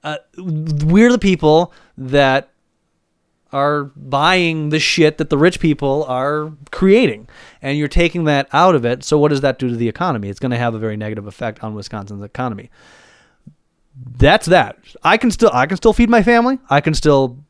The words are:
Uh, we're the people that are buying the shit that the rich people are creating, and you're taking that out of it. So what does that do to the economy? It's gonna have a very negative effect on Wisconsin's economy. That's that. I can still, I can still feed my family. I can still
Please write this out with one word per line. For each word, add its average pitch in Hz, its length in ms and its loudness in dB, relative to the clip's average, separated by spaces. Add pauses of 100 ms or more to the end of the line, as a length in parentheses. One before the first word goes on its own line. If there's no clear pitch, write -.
Uh, 151 140 -10 (200)
we're 165 720 2
the 247 80 2
people 170 540 2 (240)
that 135 520 0 (1040)
are 143 320 -2 (100)
buying 156 720 -2
the 151 100 0
shit 156 380 2
that 151 120 -4
the 147 80 0
rich 170 220 2
people 147 480 0
are 147 440 -4 (200)
creating, 185 560 2 (340)
and 139 160 -4
you're 147 100 -2
taking 170 380 0
that 143 260 0
out 170 240 4
of 120 100 0
it. 123 180 -4
So 151 140 0
what 147 120 2
does 139 120 -2
that 139 160 -2
do 127 120 -4
to 120 60 -4
the 117 120 -2
economy? 113 420 -4
It's 98 100 -12
gonna 123 180 -4
have 120 180 -4
a 110 40 -8
very 110 180 -6
negative 107 300 -10
effect 110 360 -12
on 110 100 -12
Wisconsin's 101 500 -14
economy. 113 460 -10 (1500)
That's 160 300 4
that. 151 300 2 (260)
I 190 140 2
can 233 140 0
still, 226 220 2
I 123 120 2
can 180 120 -6
still 220 160 2
feed 233 160 2
my 233 140 4
family. 240 360 2 (100)
I 143 120 2
can 156 120 0
still 135 560 0